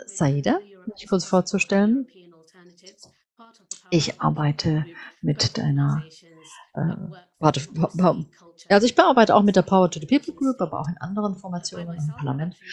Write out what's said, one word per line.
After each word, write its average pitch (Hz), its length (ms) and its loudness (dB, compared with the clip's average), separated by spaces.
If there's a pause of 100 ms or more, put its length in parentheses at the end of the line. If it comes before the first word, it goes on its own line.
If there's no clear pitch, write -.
Saida, 143 540 -2 (260)
um 214 80 -10
mich - 160 -18
kurz 185 160 0
vorzustellen. 202 800 0 (1800)
Ich - 320 -2
arbeite 151 640 0 (380)
mit 151 340 -2
deiner, 143 480 0 (720)
äh, 160 200 -2 (440)
Party, 147 220 0 (140)
Pa-, 160 220 -2
Pa-, 165 280 2 (440)
also 202 180 6
ich 233 80 0
bearbeite 262 400 6
auch 208 80 6
mit 202 140 4
der 180 60 6
Power 185 280 2
to 160 100 -12
the 156 60 -12
People 285 280 -2
Group, 262 260 -4
aber - 200 -6
auch 151 80 -6
in 175 100 -8
anderen 202 360 -6
Formationen 175 640 -10
im 151 180 -6
Parlament. 147 420 -6 (160)